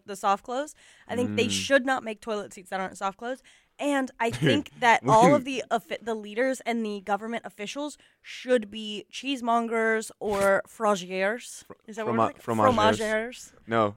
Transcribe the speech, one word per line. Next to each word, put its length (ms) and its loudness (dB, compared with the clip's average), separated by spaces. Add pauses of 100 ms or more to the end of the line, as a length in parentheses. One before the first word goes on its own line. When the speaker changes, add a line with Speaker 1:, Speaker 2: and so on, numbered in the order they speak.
Speaker 1:
the 100 -12
soft 300 0
close. 280 -6 (320)
I 120 -8
think 180 -2
they 120 2
Speaker 2:
Mm. 40 -4
Speaker 1:
should 340 2
not 180 0
make 180 -10
toilet 320 -8
seats 160 -20
that 100 -4
aren't 180 -8
soft 200 -4
close. 240 -8 (360)
And 320 0 (120)
I 80 0
Speaker 2:
<laughs> 20 -2
Speaker 1:
think 480 0
that 260 4
all 200 8 (100)
of 80 2
Speaker 2:
When 0 -
Speaker 1:
the 260 -4
offi-, 320 -2
the 140 -4
leaders 460 -4
and 240 -2
the 160 -6
government 440 -4
officials 520 -10 (240)
should 500 -2
be 400 -8
cheesemongers 1000 0 (100)
or 440 2
Speaker 2:
<laughs> 20 -20
Speaker 1:
frogiers. 960 -2 (220)
Is 100 -16
that 80 -6
what 100 0
Speaker 2:
Froma-, 180 2 (140)
Speaker 1:
we're 80 0
Speaker 2:
fromagers. 420 4
Speaker 1:
fromagers? 540 -4 (160)
Speaker 2:
No. 300 2